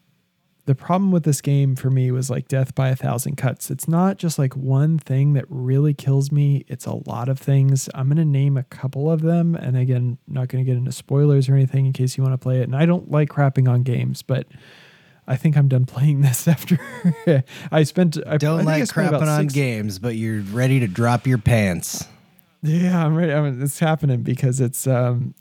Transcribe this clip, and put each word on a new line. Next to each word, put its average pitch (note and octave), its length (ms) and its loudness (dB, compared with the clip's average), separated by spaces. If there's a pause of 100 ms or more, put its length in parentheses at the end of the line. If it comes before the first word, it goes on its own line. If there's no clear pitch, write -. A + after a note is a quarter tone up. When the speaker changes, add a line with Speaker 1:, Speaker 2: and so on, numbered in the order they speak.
(640)
Speaker 1:
the C#3 100 2
problem F#3 360 0
with E3+ 120 2
this C#3+ 180 0
game C#3 340 2
for C3 140 -2
me C3 220 2
was, B2+ 180 -2
like, C3+ 200 -4
death C3 260 -2
by C3+ 140 2
a C3 60 0
thousand C3+ 420 -4
cuts. - 340 -4
It's C3+ 160 -6
not F3+ 300 0
just, E3 220 -4
like, C3+ 180 -2
one C3+ 400 0
thing C#3 360 0
that C3+ 140 0
really C3+ 460 0
kills C#3 400 0
me. C#3+ 340 0
It's - 180 -12
a - 100 -6 (120)
lot A#2 220 -6
of C3+ 100 -4
things. C3+ 540 2
I'm C3 160 -2
gonna D#3+ 160 2
name C#3 320 0
a C3 60 -4
couple C#3 480 -6
of D#3+ 100 0
them. E3+ 340 0
And B2+ 220 -2
again, B2 400 0 (100)
not C3 220 -4
gonna C3 160 -2
get B2+ 100 0
into B2+ 160 -4
spoilers C#3 560 2
or C3+ 60 2
anything C3+ 320 2
in C3+ 80 0
case B2+ 240 -2
you C3+ 60 0
wanna C3 160 0
play B2+ 200 -2
it. B2 40 0
And A#2+ 120 -4
I D3+ 100 2
don't F3 260 0
like D3 180 2
crapping C3+ 400 2
on B2 140 2
games, B2+ 400 -2
but C3 240 -4 (800)
I C3 100 0
think D#3 180 0
I'm C#3+ 140 4
done B2+ 160 2
playing C#3 360 0
this C3+ 260 0
<laughs> - 0 -
after E3+ 300 2 (920)
I D#3 120 2
spent, E3 340 0 (100)
I, D3+ 100 -2
Speaker 2:
Don't D3 180 0
Speaker 1:
I - 80 0
think D#3 60 2
I D#3 100 0
Speaker 2:
like A#2+ 80 -2
Speaker 1:
spent - 200 -2
about D3 120 0
Speaker 2:
crapping D#3 100 2
on D3+ 140 2
Speaker 1:
six C#3+ 100 -2
Speaker 2:
games, G#2+ 460 -2
but A#2 160 -4
you're A2 260 -4
ready B2 400 0
to A#2 60 0
drop A#2 400 0
your B2+ 100 2
pants. G2+ 680 0 (640)
Speaker 1:
Yeah, E3+ 380 2
I'm D3+ 100 2
ready. E3 160 0
I D3 100 2
mean, C3+ 200 -2
it's C#3+ 160 -4
happening D3+ 460 0
because B2+ 360 0
it's, C3 280 -2
um, B2 540 0